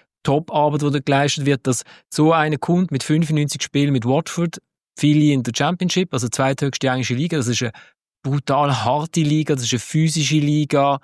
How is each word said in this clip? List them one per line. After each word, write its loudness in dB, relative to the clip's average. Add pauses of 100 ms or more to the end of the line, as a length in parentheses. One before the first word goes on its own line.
(240)
Top-Arbeit, 0
die 0
dort -4
geleistet 0
wird, 0
dass 0 (300)
so 4
einer 0
kommt 0
mit -2
fünfundneunzig 0
Spielen 0
mit 0
Watford, -2 (400)
viele 4
in 0
der -4
Championship, -2
also -2
zweithöchste -2
englische -2
Liga, -2
das -2
ist -2
eine -4 (520)
brutal 0
harte -2
Liga, 2
das -4
ist -4
eine 0
physische 0
Liga, 2